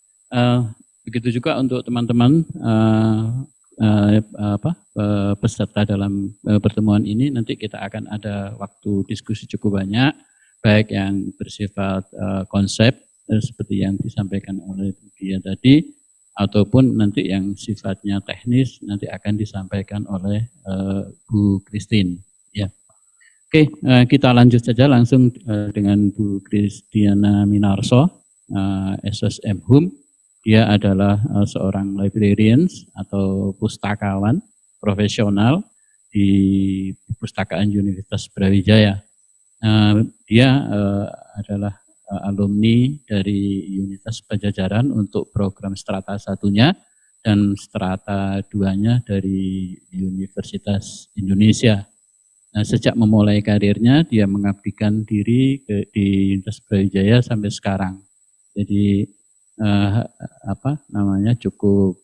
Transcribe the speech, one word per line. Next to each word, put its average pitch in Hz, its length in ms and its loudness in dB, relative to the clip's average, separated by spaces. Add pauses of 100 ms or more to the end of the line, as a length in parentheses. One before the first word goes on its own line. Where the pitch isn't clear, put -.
(300)
Eh, 123 300 2 (420)
begitu 117 400 -4
juga 151 160 -2
untuk 123 240 -2
teman-teman, 120 640 2
eh, 110 800 2 (560)
eh, 107 400 4 (160)
apa, 104 400 -2
eh, 101 640 -2
peserta 104 400 -2
dalam, 101 480 -2 (160)
eh, 107 160 2
pertemuan 107 480 2
ini, 131 240 -2
nanti 117 240 -4
kita 107 240 -12
akan 104 320 -10
ada 101 480 -8
waktu 101 480 -4
diskusi - 400 -8
cukup 98 320 -2
banyak, 117 320 0 (480)
baik 107 320 2
yang 98 400 -4
bersifat, 98 800 -6
eh, 98 300 -6 (100)
konsep, 101 480 0 (320)
eh, 107 80 2
seperti 101 400 -6
yang 98 160 -2
disampaikan 98 640 -6
oleh 196 320 -6
Bu - 240 -20
Dia 95 240 -6
tadi, 139 480 2 (480)
ataupun 107 640 2
nanti 101 320 -2
yang 98 240 -4
sifatnya 101 640 -6
teknis 123 640 -2
nanti 101 240 -8
akan 104 320 -4
disampaikan 101 640 -8
oleh, 101 400 -4
eh, 95 580 -6 (220)
Bu 101 400 0
Christine. 98 560 -2 (320)
Ya. 98 160 -6 (800)
Oke, 156 240 4
eh, 127 320 4
kita 127 320 4
lanjut 120 240 6
saja 123 240 2
langsung, 127 480 4
eh, 104 400 -6
dengan 101 400 2
Bu 101 320 -4
Christiana 104 1040 2
Minarso, 101 720 2 (320)
eh, 98 560 -4
S 98 160 -6
S - 160 -2
M 98 240 -6
Hum. 147 240 4 (560)
Dia 110 240 4
adalah, 101 480 2
eh, 101 320 -2
seorang 98 480 -4
librarians 107 880 2 (100)
atau 98 600 -4
pustakawan 104 840 -2 (380)
profesional 104 880 0 (420)
di 101 220 0 (640)
Perpustakaan - 760 -6
Universitas 101 640 -4
Brawijaya. 98 720 2 (560)
Eh, 107 380 4 (340)
dia, 123 200 6 (200)
eh, 101 380 -2 (280)
adalah, 101 380 -6 (340)
eh, 98 220 -8
alumni 107 640 2 (120)
dari 98 680 -4
Universitas 98 480 -8
Pajajaran 101 680 -2
untuk - 440 -4
program 98 400 -6
strata 98 400 -10
satunya 101 560 0 (480)
dan 104 400 0
strata 98 880 -4
duanya 104 560 0
dari 95 720 -4 (160)
Universitas 95 1300 -8
Indonesia. 104 640 2 (720)
Nah, 104 80 -2
sejak 110 320 -2
memulai 104 480 4
karirnya, 107 640 2
dia 107 160 2
mengabdikan 101 800 -2
diri 120 580 0
ke, 101 300 -6
di 98 480 0
Universitas - 240 -12
Brawijaya 98 560 2
sampai 107 320 -2
sekarang. 95 480 -6 (560)
Jadi, 101 500 0 (540)
eh, 101 420 0 (460)
apa 135 320 -6 (100)
namanya, 101 480 0
cukup, 101 680 0